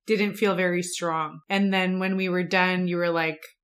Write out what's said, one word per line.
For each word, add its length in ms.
didn't 280
feel 220
very 260
strong. 560
And 240
then 280
when 160
we 120
were 160
done, 440
you 80
were 140
like 280